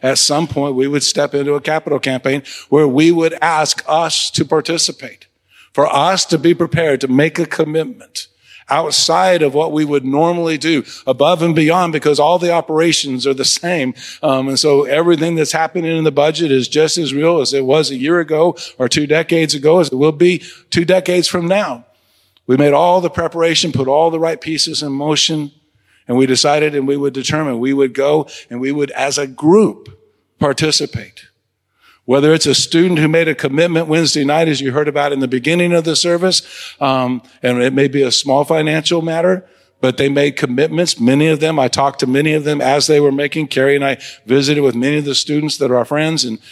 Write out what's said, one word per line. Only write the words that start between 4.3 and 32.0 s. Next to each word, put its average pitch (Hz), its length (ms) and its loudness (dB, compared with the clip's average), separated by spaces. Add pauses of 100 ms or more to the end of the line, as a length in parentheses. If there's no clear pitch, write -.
to - 160 -2
participate, 156 800 -4 (460)
for 143 140 2
us 165 380 0
to 165 140 -2
be 170 160 2
prepared 160 480 0
to 139 40 -4
make 147 320 2
a 170 60 0
commitment 156 840 -6 (420)
outside 165 720 2
of 139 100 2
what 151 200 0
we 151 120 0
would 143 220 -2
normally 160 500 0
do, 151 260 -2 (240)
above 147 360 2
and 170 120 2
beyond, 165 380 2
because 147 260 0
all 160 200 2
the 175 120 0
operations 156 760 -2
are 139 80 0
the 135 100 -6
same. 147 500 -2 (280)
Um, 135 260 0
and 135 100 -2
so 143 260 2
everything 165 500 0
that's 156 180 -2
happening 165 440 -2
in 160 80 -2
the 156 60 2
budget 151 400 0
is 131 160 2
just 151 300 0
as 151 160 -4
real 156 300 2
as 120 100 -2
it 135 140 0
was 143 240 2
a 135 60 -8
year 156 240 0
ago 160 360 0 (220)
or 127 100 0
two 151 180 0
decades 160 480 0
ago 151 260 4
as 151 120 0
it 127 40 -4
will 151 160 2
be 175 300 2 (280)
two 170 160 0
decades 180 420 0
from 175 180 -2
now. 180 380 -2 (640)
We 127 100 4
made 143 160 4
all 175 300 4
the 170 80 -2
preparation, 165 600 0
put 131 160 -2
all 156 240 2
the 160 80 -4
right 165 220 -2
pieces 156 420 -4
in 147 100 -6
motion, 147 600 -2 (540)
and 123 120 0
we 131 80 4
decided 147 480 0
and 135 120 -2
we 143 120 0
would 139 160 -4
determine 135 440 -4
we 131 140 -2
would 135 220 0
go 143 340 0 (220)
and 120 100 -10
we 131 100 -4
would, 143 200 -4
as 139 260 -4
a 143 100 -4
group, 160 720 0 (400)
participate. 143 840 -4 (800)